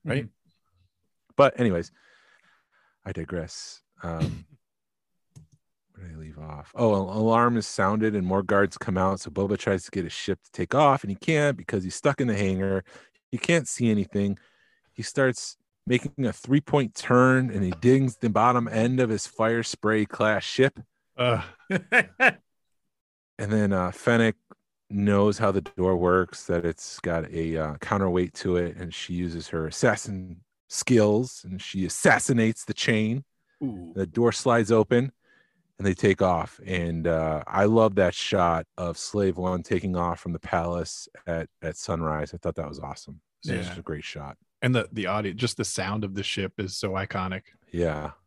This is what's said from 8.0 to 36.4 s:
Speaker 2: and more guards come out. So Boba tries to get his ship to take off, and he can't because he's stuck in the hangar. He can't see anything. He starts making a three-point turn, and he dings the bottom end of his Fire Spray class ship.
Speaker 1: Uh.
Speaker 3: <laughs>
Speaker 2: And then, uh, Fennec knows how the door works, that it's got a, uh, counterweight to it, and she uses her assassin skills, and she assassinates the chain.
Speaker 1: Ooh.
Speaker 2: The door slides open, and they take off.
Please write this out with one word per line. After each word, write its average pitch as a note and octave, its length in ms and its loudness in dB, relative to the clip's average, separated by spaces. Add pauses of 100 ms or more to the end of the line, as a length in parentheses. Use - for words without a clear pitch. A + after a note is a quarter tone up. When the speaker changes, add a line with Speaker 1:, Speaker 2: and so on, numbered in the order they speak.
Speaker 2:
and F#2 100 0
more F#2+ 180 0
guards G2+ 340 2
come F#2 200 -4
out. F#2+ 220 2
So - 120 -12
Boba G2 260 -2
tries G2 280 -2
to - 60 -18
get F#2+ 140 -4
his E2 80 -10
ship - 300 -4
to - 80 -20
take F2+ 240 -4
off, C#3+ 280 4
and G2 80 -6
he F#2+ 40 -4
can't D3 420 0
because F#2 260 -4
he's F#2 120 -8
stuck C#3 260 0
in B2 60 0
the G#2 100 0
hangar. F#2+ 460 0 (480)
He B2 80 -6
can't E3 280 0
see A#2+ 240 0
anything. G2+ 460 0 (560)
He - 80 -12
starts - 560 -2 (300)
making B2 240 0 (120)
a A2+ 80 0
three-point C3+ 600 0
turn, B2+ 560 6
and G2+ 140 -2
he F2+ 80 0 (100)
dings C3 360 4
the A#2 120 0
bottom A#2 380 4
end A2+ 320 0
of A#2+ 100 2
his G#2 160 -2
Fire A2+ 380 0
Spray G#2+ 420 0
class G#2+ 380 0
ship. - 360 2 (380)
Speaker 1:
Uh. B2 240 2 (280)
Speaker 3:
<laughs> F#3+ 120 -2 (1600)
Speaker 2:
And G#2 120 -4
then, G#2 220 2
uh, F2+ 180 0
Fennec A#2 440 2 (560)
knows G2+ 480 2
how G2+ 120 2
the F#2+ 100 0
door F2+ 360 0
works, F2+ 480 2
that F2 200 -2
it's - 340 -8
got E2 320 -4
a, E2 260 -4
uh, D#2 200 -4
counterweight F2+ 580 -2
to F2+ 220 -2
it, F2 200 -4
and F2 160 -12
she - 200 -10
uses E2+ 340 -6
her D#2+ 180 -4
assassin F#2 760 -4 (280)
skills, A2 720 2
and F#2 160 -12
she F#2+ 240 -6
assassinates A2+ 800 2
the - 120 -8
chain. A2+ 480 0 (400)
Speaker 1:
Ooh. F2+ 320 -8
Speaker 2:
The F#2+ 100 -2
door A#2 260 2
slides A#2 400 2
open, A#2+ 400 4 (680)
and G2+ 80 0
they F#2 80 2
take G2 260 4
off. F2+ 420 0